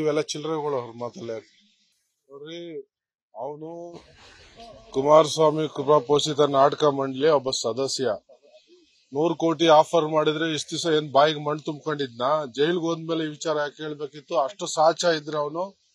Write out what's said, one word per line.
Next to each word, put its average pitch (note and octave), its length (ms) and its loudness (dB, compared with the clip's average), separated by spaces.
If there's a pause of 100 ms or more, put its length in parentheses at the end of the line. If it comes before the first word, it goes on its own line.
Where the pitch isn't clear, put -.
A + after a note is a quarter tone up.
ಇವೆಲ್ಲ D3+ 180 0 (100)
ಚಿಲ್ಲರೆಗಳು D3+ 500 -6
ಅವ್ರ A#2+ 100 -10 (120)
ಮಾತಲ್ಲೇ. A#2 340 -10 (920)
ನೋಡ್ರಿ, D3+ 320 -16 (840)
ಅವನು D3+ 260 -12 (1300)
ಕುಮಾರಸ್ವಾಮಿ D3+ 680 4 (120)
ಕೃಪಾ D3 220 2 (100)
ಪೋಷಿತ D3 340 2 (160)
ನಾಟಕ C#3+ 260 4 (140)
ಮಂಡಳಿ C3+ 400 0
ಒಬ್ಬ C3 120 -4 (120)
ಸದಸ್ಯ. B2+ 460 -2 (1080)
ನೂರು D#3+ 280 2
ಕೋಟಿ E3 240 2 (120)
ಆಫರ್ D#3 360 4
ಮಾಡಿದ್ರೆ D#3 320 0 (100)
ಇಷ್ಟು - 160 -10
ದಿವಸ D#3 120 -6 (120)
ಏನ್ D#3 180 -4
ಬಾಯಿಗೆ D3+ 300 4
ಮಣ್ಣು D3+ 240 -6
ತುಂಬ್ಕೊಂಡಿದ್ನ? C#3+ 540 -6 (340)
ಜೈಲ್ಗೆ D#3+ 300 0
ಹೋದ್ಮೇಲೆ E3 420 -4
ಈ - 80 -10
ವಿಚಾರ D#3 180 -4 (100)
ಯಾಕೆ C#3+ 200 -12
ಹೇಳ್ಬೇಕಿತ್ತು? D3+ 500 -10 (120)
ಅಷ್ಟು F3 180 -12 (100)
ಸಾಚ D#3+ 280 2 (160)
ಇದ್ರೆ D3+ 260 -8
ಅವನು D#3 180 -8 (320)